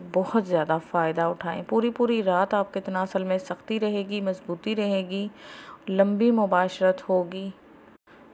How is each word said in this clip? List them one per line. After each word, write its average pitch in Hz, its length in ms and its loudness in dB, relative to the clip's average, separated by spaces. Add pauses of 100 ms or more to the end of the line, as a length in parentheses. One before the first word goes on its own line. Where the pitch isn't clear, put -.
(140)
बहुत 190 320 2
ज़्यादा 160 340 2
फ़ायदा 165 500 0
उठाएं। 175 360 -6
पूरी 226 260 2
पूरी 233 320 0
रात 190 300 2
आपके 196 280 0
तनासल 190 440 -2
में 185 140 0
सख्ती 185 400 -6
रहेगी, 208 420 -2
मजबूती 185 540 -4
रहेगी, 196 540 -2 (600)
लंबी 202 440 4
मुबाशरत 185 760 2
होगी। 185 420 0 (840)